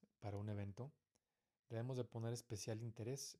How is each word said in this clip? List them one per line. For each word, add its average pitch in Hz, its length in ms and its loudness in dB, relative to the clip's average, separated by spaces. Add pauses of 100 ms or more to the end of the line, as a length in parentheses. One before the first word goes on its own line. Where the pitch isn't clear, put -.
(200)
para 101 180 0
un 104 100 0
evento, 101 440 0 (760)
debemos 120 300 2
de 123 60 4
poner 117 280 0
especial 110 480 0
interés 117 600 -2